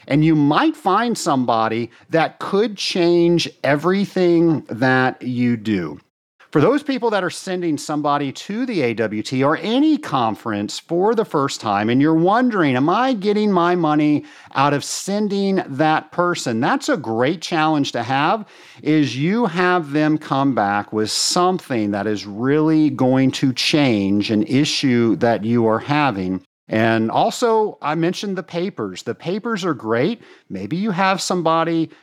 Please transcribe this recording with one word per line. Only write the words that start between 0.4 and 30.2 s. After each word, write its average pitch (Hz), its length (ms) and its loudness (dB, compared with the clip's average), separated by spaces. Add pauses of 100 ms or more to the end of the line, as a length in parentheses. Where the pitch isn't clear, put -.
find 214 420 0
somebody 117 720 0 (200)
that 156 300 0
could 208 360 -2
change 170 760 2 (140)
everything 170 1040 2
that 127 540 0
you 123 340 0
do. 101 420 -4 (520)
For 156 120 2
those 262 200 4
people 240 280 -4
that 196 160 -2
are 170 40 -4
sending 175 480 -4
somebody 143 540 -2
to 214 340 -8
the 214 160 -2
A 117 120 0
W 107 280 -4
T 131 220 -2
or 147 140 2
any 262 400 2
conference 110 840 -4
for 185 340 0
the 220 120 0
first 139 340 -2
time, 107 300 0
and 127 120 2
you're 156 140 4
wondering, 185 600 2
"Am 139 120 2
I 247 240 2
getting 208 380 0
my 180 240 2
money 151 480 2 (320)
out 143 180 2
of 143 80 0
sending 196 840 -2
that 156 460 -2
person?" 160 480 -2
That's 202 260 -2
a 285 80 0
great 135 460 -2
challenge 156 500 0
to 120 100 -4
have, 147 440 0 (360)
is 135 360 2
you 196 300 0
have 180 440 0
them 151 260 2
come 139 380 0
back 101 380 0
with 107 180 -2
something 165 800 -2
that 101 160 -2
is 104 180 -4
really 151 680 2
going 131 400 2
to 135 200 0
change 104 800 2
an 107 120 2
issue 120 720 2
that 113 260 0
you 117 240 2
are 110 120 2
having. 104 640 -2 (280)
And 113 400 0
also, 220 720 0
I 147 140 -4
mentioned 180 420 -4
the 180 60 -8
papers. 165 600 -8
The 117 120 -6
papers 202 480 -6
are 175 100 0
great. 117 480 -2 (280)